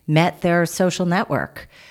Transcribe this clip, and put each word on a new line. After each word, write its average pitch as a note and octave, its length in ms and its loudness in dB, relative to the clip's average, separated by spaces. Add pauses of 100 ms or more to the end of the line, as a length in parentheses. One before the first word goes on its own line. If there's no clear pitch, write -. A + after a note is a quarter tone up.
met E3 360 2
their E3+ 240 2
social F3+ 400 -2
network. F3 640 -4 (220)